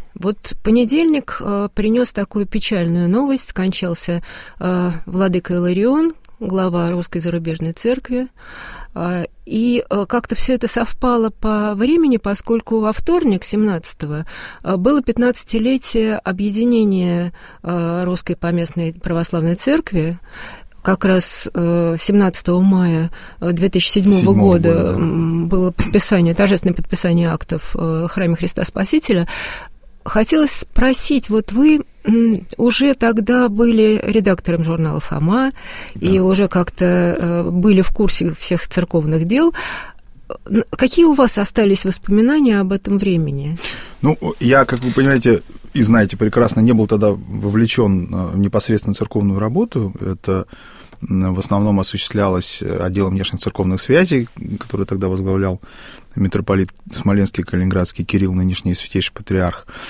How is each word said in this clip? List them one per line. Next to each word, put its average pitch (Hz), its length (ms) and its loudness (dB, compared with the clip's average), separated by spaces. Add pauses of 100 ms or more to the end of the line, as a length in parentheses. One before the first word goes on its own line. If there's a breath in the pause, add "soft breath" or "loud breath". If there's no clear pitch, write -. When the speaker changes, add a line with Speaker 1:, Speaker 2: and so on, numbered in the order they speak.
(140)
Speaker 1:
Вот 190 480 -6
понедельник, 262 760 2
э, 202 340 -4
принес 220 380 0
такую 202 340 -4
печальную 175 600 -2
новость. 262 420 0
Скончался, 180 720 -4 (380 loud breath)
э, 180 320 -2 (120)
владыка 180 500 -2
Иларион, 214 580 0 (280)
глава 185 480 -2
Русской 175 300 -4
Зарубежной 165 540 -4
Церкви. 254 560 -4 (680 loud breath)
Э, 175 320 -4 (200)
и, 240 420 0
э, 202 180 0
как-то 240 280 -2
все - 200 2
это 233 140 -2
совпало 233 600 0
по 214 440 -2
времени, 269 420 2
поскольку 226 640 -2
во 214 120 0
вторник, 302 520 0
семнадцатого, 165 840 -4 (360 loud breath)
э, 185 140 -2
было 262 260 2
пятнадцатилетие 233 1120 -2
объединения, 196 1160 0 (300 loud breath)
э, 170 400 -2
Русской 180 320 -4
Поместной 170 580 -2
Православной 165 640 -2
Церкви. 180 640 -2 (640 loud breath)
Как 190 220 0
раз, 185 500 0
э, 170 440 0
семнадцатого 185 640 2
мая, 175 500 4 (300 loud breath)
э, 175 120 -2
две 175 160 0
тысячи 185 220 0
седьмого 196 280 4
Speaker 2:
Седьмого 196 200 4
Speaker 1:
года, 185 320 6
Speaker 2:
года, - 120 2
да. 180 160 0
Speaker 1:
м, 165 500 0
было 185 220 2
подписание, 175 640 2
торжественное 190 400 2
подписание 170 540 0
актов, - 460 -4
э, - 40 -2
в 165 300 -2
храме 170 280 0
Христа 175 280 -4
Спасителя. 196 640 0 (760 loud breath)
Хотелось 294 480 2
спросить, - 760 0
вот 214 240 -2
вы, 285 300 4 (220)
м, 226 320 4 (200)
уже 254 380 2
тогда 233 560 2
были 220 520 4
редактором 185 600 2
журнала 160 360 0
"Фома" 196 520 0 (440 loud breath)
и 190 200 2
Speaker 2:
Да. 185 80 2
Speaker 1:
уже 190 240 4
как-то, 180 380 0
э, 175 640 0
были 190 320 4
в 180 80 2
курсе 185 420 2
всех - 340 -4
церковных 160 600 0
дел. 302 260 2 (960 loud breath)
Н-, 226 220 2
какие 262 340 2
у 320 80 6
вас 269 240 4
остались 202 480 2
воспоминания 220 760 2
об 190 120 0
этом 196 240 -2
времени? 160 640 -2 (420 loud breath)
Speaker 2:
Ну, 156 160 2 (240)
я, 131 240 6
как 123 160 -2
вы 123 120 -2
понимаете 135 500 4 (320)
и 127 80 2
знаете 104 340 4
прекрасно, 110 440 2
не 117 120 6
был 110 140 2
тогда 104 240 2
вовлечен, 101 920 0
э, 90 300 -4
в 92 40 0
непосредственно 101 560 0
церковную 101 440 -2
работу. 131 600 -2
Это, 95 460 -4 (560 loud breath)
м, 92 320 -2
в 90 40 -4
основном 101 420 0
осуществлялось, 95 840 -2
э, 90 160 -4
отделом 92 340 -2
внешних 95 280 -4
церковных 92 420 -2
связей, 143 460 2 (300)
который 101 280 -6
тогда 95 220 -4
возглавлял 95 520 -2 (560 loud breath)
митрополит 95 540 0 (220)
Смоленский, 101 520 0
Калининградский 92 600 -2
Кирилл, 95 300 0
нынешний 92 400 0
святейший - 380 -4
патриарх. - 560 -4 (220 loud breath)